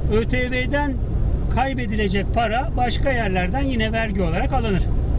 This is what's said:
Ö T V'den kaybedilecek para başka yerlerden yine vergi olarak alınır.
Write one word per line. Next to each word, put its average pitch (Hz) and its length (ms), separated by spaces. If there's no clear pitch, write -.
Ö 226 160
T 247 220
V'den 269 440
kaybedilecek 214 800
para 233 420
başka 247 360
yerlerden 196 500
yine 226 300
vergi 220 300
olarak 165 300
alınır. 226 300